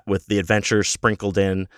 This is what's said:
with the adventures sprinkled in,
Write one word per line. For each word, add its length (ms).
with 180
the 140
adventures 480
sprinkled 500
in, 300